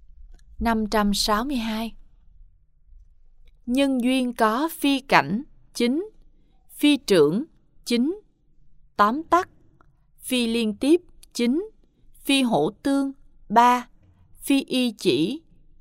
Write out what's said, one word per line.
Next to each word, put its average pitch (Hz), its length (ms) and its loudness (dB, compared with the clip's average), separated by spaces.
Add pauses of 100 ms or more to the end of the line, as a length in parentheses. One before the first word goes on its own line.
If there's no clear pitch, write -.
(600)
Năm 220 280 0
trăm 208 260 0
sáu 214 320 -2
mươi 277 120 -4
hai. 220 380 -6 (1700)
Nhân 262 380 0
duyên 254 300 0
có 240 380 0
phi 277 280 0
cảnh, 180 440 0 (300)
chính. 285 360 -2 (600)
Phi 294 280 2
trưởng, 175 460 2 (420)
chính. 269 340 -2 (800)
Tóm 233 260 2
tắt. 349 260 0 (680)
Phi 240 280 -2
liên 226 280 -2
tiếp, 311 260 2 (320)
chính. 285 360 -2 (540)
Phi 277 180 2
hổ 202 300 0 (120)
tương, 277 280 -2 (380)
ba. 240 380 2 (540)
Phi 277 220 0
y 247 280 -2
chỉ, 190 500 -2 (400)